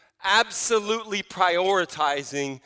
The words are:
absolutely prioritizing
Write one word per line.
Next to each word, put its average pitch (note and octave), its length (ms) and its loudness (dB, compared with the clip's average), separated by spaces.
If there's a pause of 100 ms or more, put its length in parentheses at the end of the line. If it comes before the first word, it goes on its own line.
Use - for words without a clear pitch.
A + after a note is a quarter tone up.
(240)
absolutely G#3+ 1000 0
prioritizing D3+ 1400 0